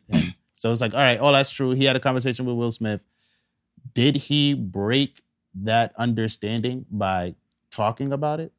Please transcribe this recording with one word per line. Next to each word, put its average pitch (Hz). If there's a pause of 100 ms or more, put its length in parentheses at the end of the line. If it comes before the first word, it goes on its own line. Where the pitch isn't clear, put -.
him. -
<clears throat> -
So -
it's 117
like, 113
all 123
right, 127
oh, 139
that's 139
true. 131
He 135
had 131
a 131
conversation 127
with 120
Will 117
Smith. 107 (920)
Did 131
he 143
break 117 (400)
that 110
understanding 113
by 95 (360)
talking 113
about 151
it? 160